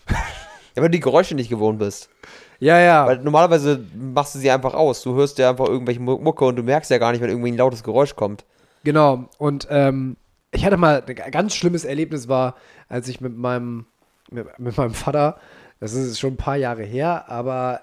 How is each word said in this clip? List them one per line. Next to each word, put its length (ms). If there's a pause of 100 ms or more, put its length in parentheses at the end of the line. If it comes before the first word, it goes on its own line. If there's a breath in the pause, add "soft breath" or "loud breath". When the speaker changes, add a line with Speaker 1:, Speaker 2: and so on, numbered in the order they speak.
Speaker 1:
<laughs> 80 (600 loud breath)
Speaker 2:
Ja, 60
weil 80
du 80
die 20
Geräusche 340
nicht 140
gewohnt 320
bist. 280 (520 loud breath)
Speaker 1:
Ja, 180
ja. 280
Speaker 2:
Weil 120
normalerweise 680 (120)
machst 400
du 20
sie 100
einfach 260
aus. 280
Du 120
hörst 240
ja 120
einfach 160
irgendwelche 320
Mu-, 200
Mucke 260
und 100
du 80
merkst 300
ja 60
gar 120
nicht, 100
wenn 100
irgendwie 200
ein 60
lautes 260
Geräusch 320
kommt. 300 (400)
Speaker 1:
Genau. 440 (100)
Und, 320
ähm, 460 (360)
ich 120
hatte 120
mal 280
ein 120
g-, 160
ganz 240
schlimmes 280
Erlebnis 440
war, 260 (340 soft breath)
als 200
ich 120
mit 160
meinem, 500 (440)
mit, 300
mit 160
meinem 180
Vater, 460 (400 loud breath)
das 140
ist 260
schon 140
ein 20
paar 200
Jahre 280
her, 440
aber, 540